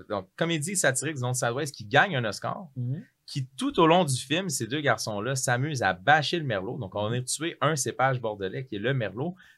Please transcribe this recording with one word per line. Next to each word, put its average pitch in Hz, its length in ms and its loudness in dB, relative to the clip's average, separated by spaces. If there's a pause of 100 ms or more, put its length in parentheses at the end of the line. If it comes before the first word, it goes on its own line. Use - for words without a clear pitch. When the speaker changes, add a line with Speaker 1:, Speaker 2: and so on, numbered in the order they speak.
Speaker 1:
donc, 101 280 -4
comédie 165 400 -2
satirique 147 400 2
du 123 60 -4
nom 123 100 0
de 123 40 -2
Sideways, 127 360 0
qui 107 120 -14
gagne 147 320 4
un 120 80 0
Oscar, 120 520 -4
Speaker 2:
Mhm. 127 260 -4 (240)
Speaker 1:
qui, 135 200 -6 (100)
tout 277 240 0
au 160 80 8
long 175 160 6
du 135 120 0
film, 175 320 -2
ces 120 200 -4
deux 147 120 -2
garçons-là 117 540 0
s'amusent 131 480 0
à 95 100 4
bâcher 143 460 4
le 156 60 -4
Merlot. 113 340 -2
Donc, 98 160 -8
on 104 160 0
Speaker 2:
Mhm. 120 60 0
Speaker 1:
a 127 60 -2
tué 147 380 -4
un 147 140 2
cépage 131 460 0
bordelais 107 460 -4
qui 107 100 -6
est 101 40 -4
le 127 140 2
Merlot, 120 400 -4 (240)